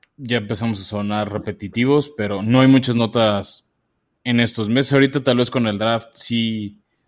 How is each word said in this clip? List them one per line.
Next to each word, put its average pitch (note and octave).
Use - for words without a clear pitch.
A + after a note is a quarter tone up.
ya B2
empezamos G#2
a F#2+
sonar G#2
repetitivos, A#2
pero G2+
no A#2
hay C3
muchas B2
notas G#2+
en A#2+
estos A2+
meses. C3
Ahorita C#3
tal B2
vez A#2+
con A#2+
el G2+
draft A2+
sí, A2